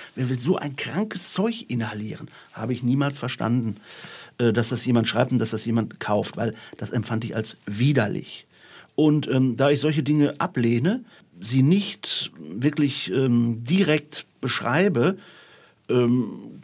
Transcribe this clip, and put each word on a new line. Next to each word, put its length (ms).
Wer 120
will 120
so 160
ein 180
krankes 580
Zeug 360
inhalieren?" 600
Habe 200
ich 100
niemals 360
verstanden, 580
äh, 140
dass 180
das 140
jemand 220
schreibt 260
und 60
dass 120
das 140
jemand 360
kauft, 360
weil 180
das 140
empfand 340
ich 120
als 200
widerlich. 800
Und, 300
ähm, 300
da 140
ich 100
solche 240
Dinge 340
ablehne, 640
sie 220
nicht 760
wirklich, 720
ähm, 540
direkt 600
beschreibe, 800
ähm, 760